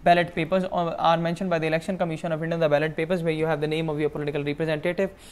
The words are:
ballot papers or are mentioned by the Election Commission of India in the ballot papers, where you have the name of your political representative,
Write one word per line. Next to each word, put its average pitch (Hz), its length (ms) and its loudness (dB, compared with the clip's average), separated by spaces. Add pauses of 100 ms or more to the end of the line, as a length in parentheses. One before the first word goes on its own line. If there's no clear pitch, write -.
ballot 175 300 6
papers 180 300 0
or 170 340 -2
are 165 180 4
mentioned 170 340 -2
by 170 80 2
the 156 80 -2
Election 160 320 -2
Commission 165 340 -2
of 156 100 -4
India 165 120 -2
in 170 60 -2
the 160 80 4
ballot 147 280 2
papers, 170 260 -2
where 165 100 0
you 156 120 0
have 160 160 0
the 151 60 0
name 160 220 0
of 151 120 -2
your 151 80 2
political 147 360 -4
representative, 160 640 -2 (220)